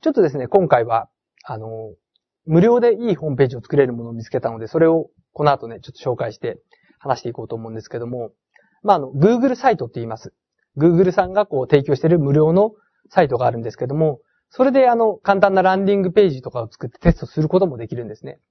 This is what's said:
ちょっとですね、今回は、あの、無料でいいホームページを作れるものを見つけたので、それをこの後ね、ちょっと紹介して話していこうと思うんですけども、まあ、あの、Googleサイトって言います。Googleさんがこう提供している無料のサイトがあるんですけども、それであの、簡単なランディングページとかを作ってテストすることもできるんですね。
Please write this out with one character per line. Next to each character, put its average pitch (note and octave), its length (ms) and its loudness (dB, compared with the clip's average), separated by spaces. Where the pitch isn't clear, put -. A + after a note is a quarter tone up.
ち - 60 0
ょ - 40 2
っ - 20 -4
と A#3+ 80 2
で E3 80 4
す C3+ 80 -8
ね、 C3 100 -6
今 F#3+ 200 2
回 A#2+ 180 2
は、 A2+ 240 -2
あ A#2+ 140 -12
の、 A2 360 -12
無 D#3+ 160 4
料 A#3+ 180 4
で A#3 160 2
い A3+ 160 -4
い E3 40 0
ホ D#3 120 -8
ー - 40 -4
ム B2+ 60 -6
ペ C3+ 80 4
ー - 20 -2
ジ B2 80 -6
を A#2 60 -12
作 - 160 -6
れ C#3 100 4
る B2 60 -6
も A#2 100 -10
の A#2 60 -12
を A#2 40 -12
見 A2+ 100 -12
つ - 60 -18
け B2+ 120 -6
た A#2 100 -4
の A2+ 80 -12
で、 A2 80 -12
そ D#3+ 120 -2
れ D#3+ 80 6
を E3 220 2
こ D3 100 -6
の D3 80 4
後 C3+ 160 -4
ね、 A2+ 140 -14
ち - 80 -20
ょ - 20 -18
っ - 20 -18
と - 180 -6
紹 A#2+ 40 -2
介 A#2 180 -8
し - 40 -20
て - 220 -10
話 C3+ 200 -4
し - 40 -20
て A#2+ 60 -8
い A#2+ 40 -12
こ B2 100 -12
う G#2+ 40 -14
と - 80 -10
思 A2+ 140 -12
う - 20 -12
ん A2+ 40 -12
で A2 60 -10
す - 80 -20
け B2 100 -8
ど A#2 80 -10
も、 A#2+ 240 -10
ま G3+ 100 2
あ、 F3+ 40 2
あ - 20 0
の、 C3 120 -10
Google A#3 440 2
サ C4 160 0
イ F#3+ 60 0
ト B2 80 -8
っ - 20 -12
て - 80 -16
言 A#2 100 -8
い - 20 -12
ま A2 100 -12
す。 - 160 -20
Google F3 340 4
さ F#3 140 0
ん F#3 80 -12
が G3+ 120 0
こ C#3+ 160 -4
う B2 80 -6
提 C#3+ 140 4
供 C#3+ 120 0
し B2+ 40 -8
て D#3+ 80 -2
い - 20 4
る E3+ 100 4
無 C#3 140 0
料 D#3 200 4
の G#3 200 2
サ F3+ 140 4
イ D3 40 2
ト B2 100 -2
が B2 80 0
あ A#2+ 60 2
る A#2+ 60 -6
ん A#2 40 -8
で A#2 100 -8
す - 60 -18
け B2+ 100 -6
ど C3+ 80 -6
も、 D#3 240 0
そ - 140 -2
れ C4+ 80 2
で B3+ 180 4
あ A#3+ 60 2
の、 A3 200 0
簡 G3 240 0
単 G3 140 4
な F#3+ 80 2
ラ F#3 140 2
ン G3 100 -2
デ G3 80 2
ィ G3 40 2
ン G3 40 0
グ F3+ 100 -2
ペ G3+ 160 4
ー - 20 4
ジ C3 120 -6
と - 100 -12
か B2 100 -8
を A2+ 80 -10
作 - 180 -12
っ - 20 -8
て - 100 -20
テ E3+ 120 2
ス - 100 -2
ト - 40 -10
す - 160 -6
る D#3 60 0
こ F#3 120 2
と F#3+ 80 0
も C3 100 -8
で A2+ 100 -12
き - 80 -10
る A#2+ 100 -8
ん - 20 -12
で G#2+ 80 -12
す - 100 -20
ね。 - 140 -16